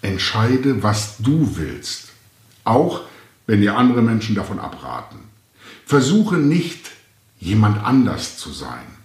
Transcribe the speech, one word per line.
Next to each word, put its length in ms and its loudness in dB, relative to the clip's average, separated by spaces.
Entscheide, 800 0
was 360 -2
du 380 0
willst, 560 -10
auch 380 2
wenn 140 4
dir 160 2
andere 260 4
Menschen 320 0
davon 240 -6
abraten. 600 -12
Versuche 520 2
nicht, 540 0
jemand 460 2
anders 540 0
zu 120 -14
sein. 360 -14